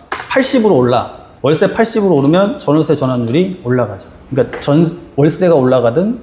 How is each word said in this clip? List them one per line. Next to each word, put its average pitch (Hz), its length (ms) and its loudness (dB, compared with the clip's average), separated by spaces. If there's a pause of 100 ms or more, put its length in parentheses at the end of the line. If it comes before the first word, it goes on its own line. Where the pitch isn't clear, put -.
(300)
팔십으로 226 460 2
올라. 123 480 0 (180)
월세 156 320 0
팔십으로 214 420 0
오르면 175 420 2
전월세 151 380 0
전환율이 131 680 -2
올라가죠. 120 440 -4 (220)
그러니까 - 300 -2
전-, 156 260 2 (300)
월세가 160 380 2
올라가든 131 680 0